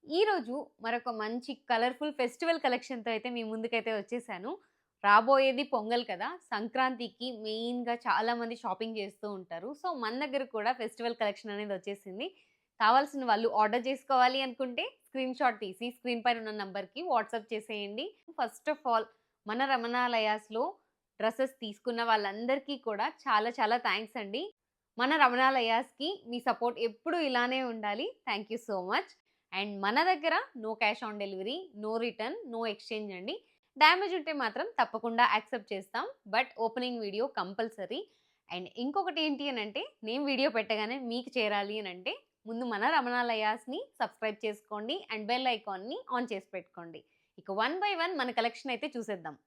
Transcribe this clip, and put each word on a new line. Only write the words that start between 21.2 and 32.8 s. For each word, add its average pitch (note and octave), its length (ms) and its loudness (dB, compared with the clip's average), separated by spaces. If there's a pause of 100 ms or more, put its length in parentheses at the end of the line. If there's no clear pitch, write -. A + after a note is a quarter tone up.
డ్రెస్సెస్ C4 420 0
తీసుకున్న A#3 380 -4 (100)
వాళ్ళందరికీ A#3 640 0 (140)
కూడా G#3 180 0 (160)
చాలా A3+ 360 4
చాలా A3+ 180 4 (100)
థ్యాంక్స్ G#3+ 360 -2
అండి. G#3+ 200 -4 (560)
మన C4 200 4
రమణాలయాస్‌కి B3+ 880 4 (220)
మీ A#3+ 160 -4
సపోర్ట్ A#3+ 300 0 (100)
ఎప్పుడూ D#4+ 300 -2 (120)
ఇలానే B3+ 300 2 (120)
ఉండాలి. A3 340 -4 (220)
Thank G#3 180 -4 (100)
you A3+ 120 -4
so G#3 100 -2 (140)
much. D#4+ 180 0 (520)
And G#3 100 -4 (140)
మన G#3 120 2 (140)
దగ్గర D#4+ 240 2 (300)
no A3 80 -4 (100)
cash G#3+ 240 2
on G#3+ 160 -6
delivery, G3 340 -6 (280)
no G#3+ 80 -4 (120)
return, A#3+ 300 -4 (180)
no A3+ 80 -6 (120)
exchange G#3+ 440 -8